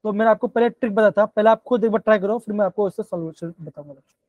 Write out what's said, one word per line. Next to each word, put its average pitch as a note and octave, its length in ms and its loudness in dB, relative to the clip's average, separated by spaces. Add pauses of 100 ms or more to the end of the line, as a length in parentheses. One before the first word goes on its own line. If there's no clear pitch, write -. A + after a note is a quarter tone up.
तो G#3+ 80 -4
मैंने A3 180 2
आपको G#3+ 180 2
पहले A#3 200 0
trick A3 260 -4
बताया G#3 160 4
था, G#3 160 2
पहले G#3+ 240 2
आप A3 120 0
खुद A3+ 220 -2
एक A3 60 0
बार A3 100 0
try G#3+ 180 2
करो, G3+ 200 -2
फिर G#3+ 160 -10
मैं G#3 120 0
आपको G3+ 200 -2
उससे G3 160 -8
solution E3+ 580 -10
बताऊंगा D3 320 -18
बच्चों। - 240 -20 (120)